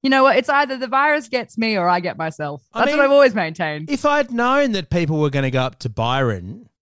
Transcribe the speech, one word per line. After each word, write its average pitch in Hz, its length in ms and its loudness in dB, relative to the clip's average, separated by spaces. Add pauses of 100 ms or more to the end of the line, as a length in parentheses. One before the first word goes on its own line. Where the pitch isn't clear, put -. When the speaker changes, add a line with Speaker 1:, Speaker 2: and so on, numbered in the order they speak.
Speaker 1:
You 269 80 0
know 269 100 4
what? 262 160 6
It's 254 120 0
either 277 280 0
the 254 80 -6
virus 285 440 0
gets 240 280 -6
me 220 200 0
or 175 120 0
I 180 100 2
get 175 160 -6
myself. 151 460 -8 (100)
Speaker 2:
I 226 100 -4
Speaker 1:
That's 277 100 2
Speaker 2:
mean, 302 60 0
Speaker 1:
what 277 80 4
I've 277 60 2
always 277 220 6
maintained. 160 560 -4
Speaker 2:
if 294 160 -4
I'd 285 240 2
known 254 440 0
that 190 180 -6
people 160 280 0
were 147 120 0
gonna 135 180 0
go 127 140 0
up 131 160 -6
to 123 100 -6
Byron 117 800 -2 (120)